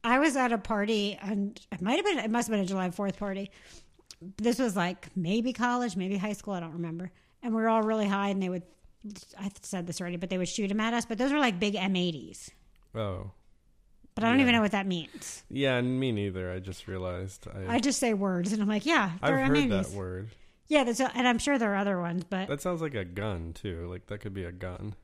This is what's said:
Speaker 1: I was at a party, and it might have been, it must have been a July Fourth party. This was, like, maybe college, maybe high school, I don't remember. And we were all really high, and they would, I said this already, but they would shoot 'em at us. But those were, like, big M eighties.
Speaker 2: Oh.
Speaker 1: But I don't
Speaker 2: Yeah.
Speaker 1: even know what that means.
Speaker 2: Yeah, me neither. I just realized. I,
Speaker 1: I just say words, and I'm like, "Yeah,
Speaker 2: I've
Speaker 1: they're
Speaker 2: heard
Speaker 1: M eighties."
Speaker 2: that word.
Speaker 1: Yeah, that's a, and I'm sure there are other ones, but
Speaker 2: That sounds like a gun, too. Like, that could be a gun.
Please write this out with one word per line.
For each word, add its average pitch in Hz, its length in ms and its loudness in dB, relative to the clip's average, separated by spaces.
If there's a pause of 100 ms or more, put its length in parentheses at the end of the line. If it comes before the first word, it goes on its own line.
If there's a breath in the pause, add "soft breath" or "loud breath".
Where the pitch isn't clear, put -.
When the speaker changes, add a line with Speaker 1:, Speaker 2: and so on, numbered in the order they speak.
Speaker 1:
I 240 160 6
was 294 180 6
at 247 160 4
a 226 60 2
party, 208 640 2
and 202 380 -2 (100)
it 185 100 -6
might 214 160 2
have 381 80 2
been, 370 140 4
it 220 140 -2
must 233 160 2
have 220 80 0
been 196 80 2
a - 20 0
July 185 240 0
Fourth 196 280 -2
party. 196 340 -6 (880 loud breath)
This 226 200 2
was, 240 160 2
like, 185 420 -2
maybe 220 360 2
college, 240 440 0
maybe 190 200 -2
high 208 160 -2
school, 202 220 -6
I 175 60 -4
don't 165 120 -8
remember. 170 400 -6 (320 soft breath)
And 226 100 0
we 220 80 2
were 226 60 4
all 226 140 4
really 214 260 2
high, 196 220 2
and 196 120 0
they 185 60 0
would, 180 140 -2 (760)
I 196 120 -4 (100)
said 175 260 -6
this 175 140 -8
already, 175 160 -4
but 180 140 -6
they 185 80 0
would 180 100 0
shoot 202 220 -2
'em 214 100 2
at 226 140 2
us. 233 120 0
But 214 120 -6
those 262 140 2
were, 302 60 4
like, 226 220 2
big 208 160 2
M 190 180 0
eighties. 165 560 -4 (460)
Speaker 2:
Oh. 98 340 -4 (840)
Speaker 1:
But 220 100 0
I 226 40 6
don't 254 100 6
Speaker 2:
Yeah. 277 40 8
Speaker 1:
even 240 140 6
know 226 40 6
what 208 120 2
that 196 140 0
means. - 640 -6
Speaker 2:
Yeah, 131 300 2
me 127 320 2
neither. 92 400 -2
I 92 60 -6
just 92 280 -10
realized. 92 640 -6
I, 98 280 -4
Speaker 1:
I - 20 4
just 254 200 0
say 233 140 2
words, 190 400 0
and 214 80 0
I'm 202 80 2
like, 208 160 0
"Yeah, 254 280 2 (100)
Speaker 2:
I've 143 80 2
Speaker 1:
they're 175 160 4
Speaker 2:
heard 147 100 6
Speaker 1:
M 131 160 4
eighties." 95 180 0
Speaker 2:
that 98 80 -8
word. 92 300 -6 (400 soft breath)
Speaker 1:
Yeah, 294 160 6
that's 233 160 0
a, 254 160 0
and 247 100 2
I'm 233 120 4
sure 285 200 2
there 214 140 2
are 202 40 0
other 196 240 0
ones, 170 280 -2
but 190 200 -4
Speaker 2:
That 143 120 -2
sounds 175 220 -2
like 147 120 -4
a 98 120 -2
gun, 87 480 -4
too. 85 360 -6
Like, 90 180 -10
that 104 100 -8
could 98 160 -8
be 95 100 -4
a 85 80 -8
gun. 95 520 -8